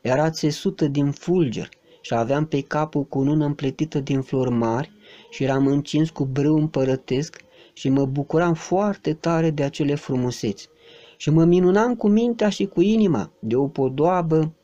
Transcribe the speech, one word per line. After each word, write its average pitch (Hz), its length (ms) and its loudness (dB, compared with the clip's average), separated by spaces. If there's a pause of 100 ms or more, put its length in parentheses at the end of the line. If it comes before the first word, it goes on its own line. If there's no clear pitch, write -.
era 147 300 0
țesută 160 560 -4
din 143 240 0
fulger, 139 580 -2 (320)
și - 140 -6
aveam 135 320 0
pe 147 140 -2
cap 151 340 -4
o 147 80 -2
cunună 143 420 0
împletită 147 560 -4
din 135 200 -2
flori 131 300 -2
mari 117 420 -2 (380)
și - 140 -6
eram 135 220 0
încins 147 440 0
cu - 140 -4
brâu 143 320 0
împărătesc 135 800 -2 (360)
și - 160 -6
mă 135 160 2
bucuram 151 500 0
foarte 196 580 -2
tare 165 380 0
de 147 120 -2
acele 143 320 -2
frumuseți. 123 760 -4 (480)
Și - 140 -4
mă 160 140 6
minunam 185 500 4
cu 226 140 0
mintea 226 400 2
și 202 180 -2
cu 185 140 -2
inima 190 580 2
de 113 180 -2
o 139 100 2
podoabă 156 960 0